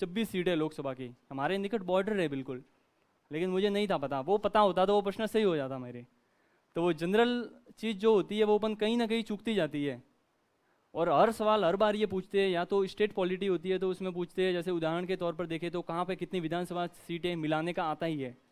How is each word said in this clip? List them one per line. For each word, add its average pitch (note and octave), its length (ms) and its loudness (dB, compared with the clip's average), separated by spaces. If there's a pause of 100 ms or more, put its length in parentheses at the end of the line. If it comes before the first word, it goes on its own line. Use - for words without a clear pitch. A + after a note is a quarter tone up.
छब्बीस G3 300 -2
सीट F3+ 180 -2
है F3 80 2
लोकसभा D3+ 380 -4
की, B2 160 -12 (200)
हमारे D3 280 -2
निकट G3 260 -4
बॉर्डर F#3+ 360 0
है D#3+ 80 2
बिल्कुल, C3+ 340 -6 (680)
लेकिन E3 200 -2
मुझे F#3+ 180 2
नहीं G3+ 200 2
था F3+ 100 2
पता। C#3 240 -4
वो F#3+ 160 2
पता G#3 220 2
होता F#3 260 4
तो G3+ 80 4
वो G#3 80 4
प्रश्न G3+ 240 -2
सही A3 160 0
हो F3+ 140 4
जाता C3+ 220 -4
मेरे। B2 260 -12 (720)
तो E3+ 60 0
वो F3 120 4
जनरल A3 540 2 (300)
चीज़ A3 200 -4
जो A3 160 4
होती G3 240 2
है G#3+ 60 4
वो G#3 140 6
अपन G#3+ 160 -2
कहीं G#3+ 220 0
ना A#3+ 100 2
कहीं A3+ 160 0
चूकती G#3+ 320 -4
जाती D3 300 0
है। B2+ 180 -4 (920)
और E3+ 160 0
हर E3 220 6
सवाल G#3+ 320 2
हर E3+ 120 2
बार G#3+ 200 4
ये G#3+ 100 0
पूछते F#3+ 360 -2
हैं, G3 80 2
या F3 140 0
तो G3 220 2
स्टेट G#3 260 -2
पॉलिटी F#3 340 -2
होती F3+ 240 0
है F#3 80 0
तो F#3 120 -2
उसमें F#3 220 -6
पूछते F3+ 320 -2
हैं, F#3 80 2
जैसे F3 180 -4
उदाहरण E3+ 360 -2
के F#3 100 -2
तौर E3+ 180 -2
पर F3 120 -6
देखें E3 240 -6
तो E3+ 120 -6
कहाँ E3+ 220 -4
पे F3+ 120 -4
कितनी F3+ 240 -6
विधानसभा F3 460 -4
सीटें E3+ 500 -6
मिलाने D#3 360 -2
का F3+ 120 -2
आता D#3 220 -4
ही D#3 140 -2
है B2 160 -8 (160)